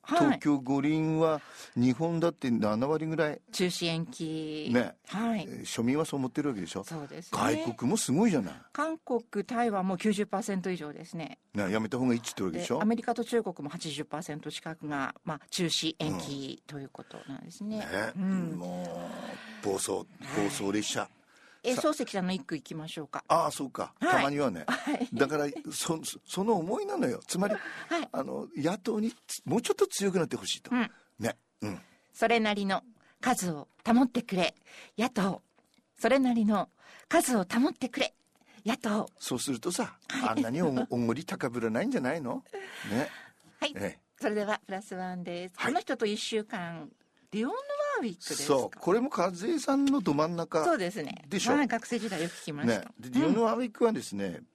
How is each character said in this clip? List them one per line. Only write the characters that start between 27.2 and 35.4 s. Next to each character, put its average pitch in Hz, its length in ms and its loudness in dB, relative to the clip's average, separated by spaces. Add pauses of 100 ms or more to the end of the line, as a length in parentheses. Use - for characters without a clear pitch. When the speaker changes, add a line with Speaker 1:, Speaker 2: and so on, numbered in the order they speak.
Speaker 2:
つ - 100 -2
ま 202 120 2
り、 214 60 0
Speaker 1:
は - 40 -8
い。 - 540 -4
Speaker 2:
あ - 100 -2
の、 - 320 -6
野 170 220 0
党 214 240 -2
に 226 100 0 (160)
つ-、 - 180 -8
も 147 120 2
う 247 40 2
ち - 100 -2
ょ - 20 4
っ - 20 2
と 403 120 4
強 196 220 0
く 185 100 2
な 160 60 4
っ - 40 -8
て 123 80 -4
ほ 101 80 -8
し - 120 -2
い - 40 -16
と。 - 120 -6
Speaker 1:
う 247 40 2
ん。 233 120 0 (300)
Speaker 2:
ね。 107 160 -2 (260)
う 107 60 -4
ん。 92 140 -6 (320)
Speaker 1:
そ 226 160 2
れ 233 100 4
な 214 140 2
り 202 120 0
の 190 160 0 (380)
数 185 320 0
を 147 160 -6 (180)
保 240 180 8
っ 254 40 4
て - 140 0
く - 160 -2
れ。 170 180 2 (420)
野 226 120 2
党。 190 320 0 (580)